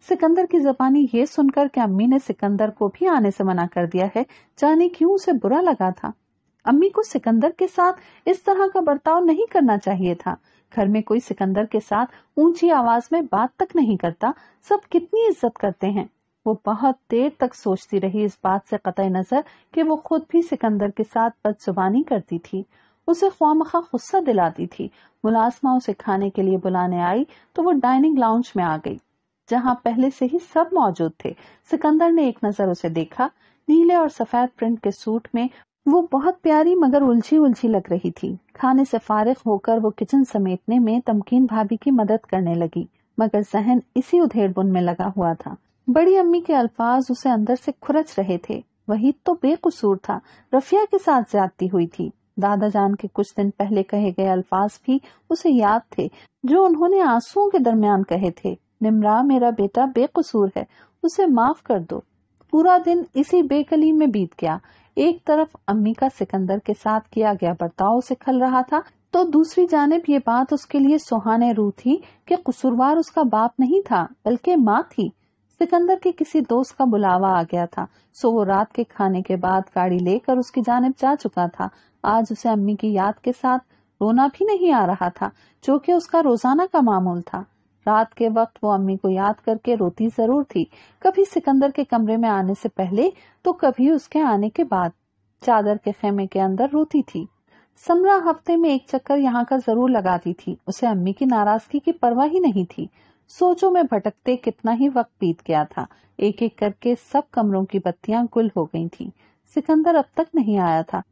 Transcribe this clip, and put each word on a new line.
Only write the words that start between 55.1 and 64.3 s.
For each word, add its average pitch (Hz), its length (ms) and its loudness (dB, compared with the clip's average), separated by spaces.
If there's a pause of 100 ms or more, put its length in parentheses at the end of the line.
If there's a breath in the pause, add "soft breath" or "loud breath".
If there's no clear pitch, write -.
उसे 330 200 0
याद 226 320 2 (160)
थे, - 120 -4 (340 soft breath)
जो 330 200 4
उन्होंने 359 360 2
आंसुओं 349 500 0
के 381 80 0
दरमियान 214 440 2
कहे 180 280 -2
थे, 180 280 -8 (240)
"निम्रा, 214 400 2
मेरा 254 280 4
बेटा 220 360 0
बेकसूर 240 720 0
है, - 100 -8 (360 soft breath)
उसे 359 240 0
माफ 254 340 2
कर 202 200 -2
दो।" 175 240 -10 (460)
पूरा 359 280 4
दिन 349 280 0 (100)
इसी 330 260 2
बेकली 302 500 2
में 302 180 4
बीत 196 200 -2 (100)